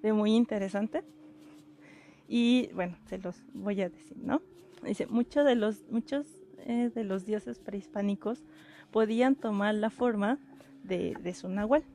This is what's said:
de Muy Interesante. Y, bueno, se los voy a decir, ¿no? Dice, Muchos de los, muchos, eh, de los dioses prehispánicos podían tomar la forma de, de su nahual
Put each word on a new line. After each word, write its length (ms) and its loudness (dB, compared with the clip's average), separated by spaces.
de 120 2
Muy 220 4
Interesante. 680 0
Y, 460 4
bueno, 320 -4
se 120 -8
los 260 -10
voy 280 -2
a 80 0
decir, 280 -18
¿no? 240 -2
Dice, 240 -4
Muchos 380 2
de 100 6
los, 340 0
muchos, 380 -4
eh, 280 0
de 100 -6
los 220 -4
dioses 340 -6
prehispánicos 840 -4
podían 440 4
tomar 400 0
la 140 0
forma 500 0
de, 380 -4
de 120 -6
su 160 -10
nahual 340 2